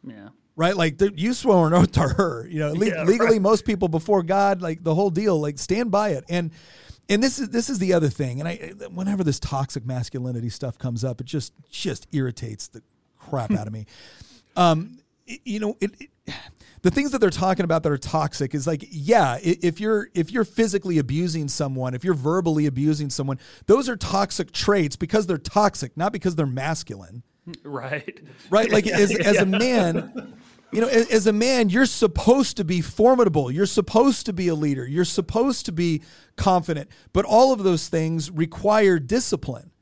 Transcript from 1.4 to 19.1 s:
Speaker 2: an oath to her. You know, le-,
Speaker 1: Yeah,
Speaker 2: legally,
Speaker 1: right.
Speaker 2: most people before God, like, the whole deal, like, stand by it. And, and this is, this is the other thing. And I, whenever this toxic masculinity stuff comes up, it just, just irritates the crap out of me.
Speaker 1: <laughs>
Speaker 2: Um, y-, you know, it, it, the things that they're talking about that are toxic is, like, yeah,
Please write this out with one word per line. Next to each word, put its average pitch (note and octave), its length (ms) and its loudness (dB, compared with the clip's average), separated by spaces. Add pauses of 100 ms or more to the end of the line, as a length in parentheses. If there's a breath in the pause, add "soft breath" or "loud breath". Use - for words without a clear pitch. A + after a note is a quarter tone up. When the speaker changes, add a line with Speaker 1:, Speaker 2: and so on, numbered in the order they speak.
Speaker 2:
an D#3 60 2
oath F3 200 4
to - 100 2
her. D3 440 -2
You E3 120 -8
know, D3+ 160 -2
le-, G3 140 2
Speaker 1:
Yeah, D#3+ 160 -4
Speaker 2:
legally, A3 320 4
Speaker 1:
right. G#3 40 0
Speaker 2:
most G#3+ 240 2
people F#3 240 0
before E3 340 0
God, G3 380 0
like, E3 240 -8
the D#3+ 100 2
whole G3 140 2
deal, F#3 320 0
like, D3 180 -4
stand A3 320 -2
by G3+ 200 0
it. C3+ 180 -4
And, E3+ 220 -2 (580 loud breath)
and G#3 140 2
this C4 160 0
is, B3+ 100 -4
this A#3 220 -2
is B3 80 -4
the F3+ 160 2
other D#3 160 2
thing. B2+ 300 -6
And D#3 60 -6
I, E3 260 -10 (200)
whenever F#3+ 320 -4
this C#3+ 160 0
toxic C3+ 460 -6
masculinity B2 640 -6
stuff B2 260 -10
comes A#2 280 -6
up, B2+ 180 -6
it B2 40 -12
just, - 280 -6 (160)
just - 420 -8
irritates A#2+ 560 -6
the A2 140 -20 (360)
crap B2 340 -6
out G#2+ 140 -2
of G#2+ 60 -10
me. A2 180 -12
Speaker 1:
<laughs> - 60 -20 (600 loud breath)
Speaker 2:
Um, F3+ 420 2 (280)
y-, - 180 -14
you G#3+ 140 -6
know, G#3+ 220 -4
it, G3+ 180 -2
it, - 120 -20 (720 loud breath)
the - 60 6
things C#4 220 -2
that C4+ 60 -2
they're G3+ 120 4
talking F#3 340 0
about D#3+ 180 0
that D#3 80 0
are C#3+ 60 0
toxic D3 580 -4
is, C#3 120 -4
like, D#3 240 -4
yeah, D3+ 520 2